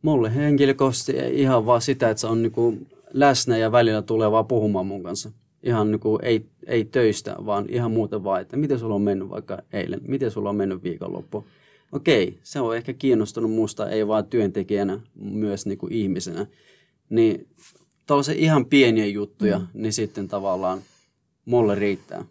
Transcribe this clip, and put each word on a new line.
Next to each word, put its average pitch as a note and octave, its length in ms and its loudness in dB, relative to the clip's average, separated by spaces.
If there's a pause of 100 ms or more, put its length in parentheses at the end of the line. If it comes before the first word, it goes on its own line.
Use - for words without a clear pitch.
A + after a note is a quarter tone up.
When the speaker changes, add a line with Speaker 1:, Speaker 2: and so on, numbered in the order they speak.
Speaker 1:
Mulle B2 320 2
henkilökohtaisesti C#3 760 2 (200)
ihan C3 340 4
vaan A#2+ 140 4
sitä, B2+ 300 0
että G#2+ 100 -2
se A2+ 60 -4
on A2+ 160 0
niinku A2+ 360 0 (340)
läsnä C3 460 4
ja A2 140 2
välillä A2+ 300 4
tulee A2 280 2
vaan A2 160 4
puhumaan G#2+ 400 0
mun G2 160 -8
kanssa. F#2 280 -8 (320)
Ihan G#2+ 280 2
niinku G#2+ 320 0
ei, A2+ 240 0 (200)
ei A2+ 180 0
töistä, A2 520 0 (100)
vaan G2+ 220 -2
ihan A#2+ 220 -2
muuten A2 340 -2
vaan, F#2+ 180 0
että - 140 -10
miten C#3 220 0
sulla A2+ 160 -4
on G2+ 80 0
mennyt G2 280 0
vaikka F#2 280 -10 (140)
eilen, - 360 -6
miten C3 220 -2
sulla G2+ 200 -4
on G#2 60 -2
mennyt F#2+ 260 -2
viikonloppu. F2+ 640 -8 (480)
Okei, C#3 500 0
se - 180 -10
on A2+ 160 -2
ehkä A#2 160 -8
kiinnostunut A2+ 580 0
musta, A2 400 -2
ei G#2+ 180 0
vaan G#2+ 180 0
työntekijänä, G2+ 720 -2 (160)
myös G2+ 520 -4
niinku F#2 240 -6
ihmisenä. F#2+ 560 -4 (640)
Niin - 380 2 (580)
tollasia C#3+ 320 2
ihan D#3 280 4
pieniä A#2 400 6
juttuja, G2+ 520 -2
Speaker 2:
Mm. F2+ 160 -6
Speaker 1:
niin A2 180 -4
sitten G#2 360 -6
tavallaan F#2+ 520 -4 (640)
mulle A#2 300 2
riittää G2 560 -4